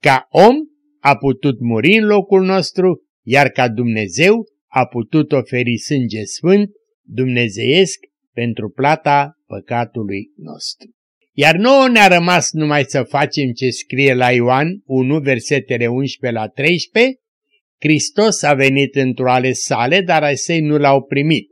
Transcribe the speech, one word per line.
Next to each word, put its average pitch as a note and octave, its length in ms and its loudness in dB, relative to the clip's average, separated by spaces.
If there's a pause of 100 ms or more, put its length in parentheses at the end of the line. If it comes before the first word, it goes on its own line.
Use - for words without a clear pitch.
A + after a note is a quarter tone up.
Ca C3+ 280 2
om G#3 260 6 (440)
a C#3 180 2
putut C3+ 420 -2
muri A#2+ 380 2
în G#3+ 80 0
locul G3 380 2
nostru, F#3 640 -2 (160)
iar C3 260 2
ca B2+ 200 -2
Dumnezeu A#2 760 0 (220)
a C3 180 0
putut D3 460 -2
oferi B2 460 -2
sânge A2+ 460 -6
sfânt, G3+ 460 0 (360)
dumnezeiesc, B2 920 -2 (320)
pentru A#2 380 -6
plata C#3+ 640 -2 (120)
păcatului G#2+ 920 -8
nostru. - 540 -18 (420)
Iar D#3 240 2
nouă C4 320 4
ne-a A3 200 4
rămas F3 440 2
numai D3 360 0
să C3+ 160 -2
facem C#3 480 -2
ce B2+ 180 -4
scrie C3 440 0
la B2+ 180 2
Ioan C3 540 0
unu, C3 340 -2
versetele C3 680 -2
unsprezece B2 520 -4
la G#2+ 80 -8
treisprezece: F3+ 680 -2 (640)
"Hristos G3 640 0
a D3 120 2
venit C3+ 420 0
într-o B2+ 360 0
ale B2+ 200 0
sale, C3 500 -2
dar E3 220 0
ai C#3+ 140 -2
săi E3 220 -4
nu D3+ 180 0
l-au C#3 260 2
primit. C#3+ 480 -2